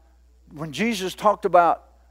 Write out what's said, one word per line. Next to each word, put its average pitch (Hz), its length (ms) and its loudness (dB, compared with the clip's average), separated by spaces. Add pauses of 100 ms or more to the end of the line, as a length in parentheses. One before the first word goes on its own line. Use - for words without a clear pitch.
(540)
when 156 180 -12
Jesus 185 420 -4
talked 208 300 -2
about 175 400 2 (280)